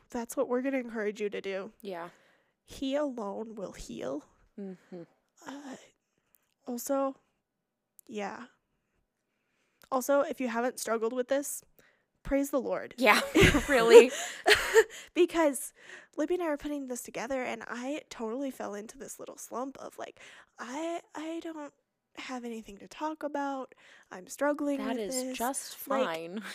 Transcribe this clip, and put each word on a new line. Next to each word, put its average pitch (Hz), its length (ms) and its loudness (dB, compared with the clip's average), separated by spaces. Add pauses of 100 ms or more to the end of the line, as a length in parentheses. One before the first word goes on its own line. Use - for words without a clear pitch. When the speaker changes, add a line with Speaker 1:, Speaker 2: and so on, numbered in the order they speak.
(120)
Speaker 1:
that's 233 260 -8
what 269 100 0
we're 247 140 0
gonna 269 160 -2
encourage 220 420 -4
you 208 120 -2
to 190 100 -8
do. 196 300 -8 (100)
Speaker 2:
Yeah. 175 280 -10 (540)
Speaker 1:
He 269 320 -6
alone 226 600 -6
will 196 180 -10
heal. - 500 -8 (360)
Speaker 2:
Mm-hmm. 190 420 -14 (460)
Speaker 1:
Uh, 277 280 -12 (920)
also, 269 480 -2 (920)
yeah. 214 360 -8 (1500)
Also, 277 300 2
if 311 180 -2
you 254 80 -2
haven't 233 320 -2
struggled 226 340 -2
with 247 140 -2
this, - 360 -2 (600)
praise 277 280 0
the 269 100 2
Lord. 190 360 -4
Speaker 2:
Yeah, 233 220 6 (240)
<laughs> 294 240 6
really. 254 480 12
Speaker 1:
<laughs> - 60 -6 (920)
Because 330 580 2 (440)
Libby 311 180 0
and 359 80 -2
I 330 40 -2
are 294 100 -2
putting 294 300 -8
this 247 140 -8
together, 247 420 -6
and 233 240 -6
I 254 420 -8
totally 247 420 -6
fell 208 240 -8
into 214 220 -12
this - 220 -16
little - 180 -16
slump 262 400 -10
of, - 200 -16
like, - 220 -14 (400)
I, 320 400 -8 (160)
I 320 280 -8
don't 311 300 -12 (440)
have 254 280 -10
anything 220 320 -12
to 196 100 -20
talk 311 360 -8
about. 285 500 -6 (380)
I'm 185 160 -16
struggling 285 520 0
Speaker 2:
That 262 180 -2
Speaker 1:
with 208 120 -4
Speaker 2:
is 175 60 -4
Speaker 1:
this. 254 220 -4
Speaker 2:
just - 520 -6
Speaker 1:
Like, 269 160 2
Speaker 2:
fine. 170 380 -6 (100)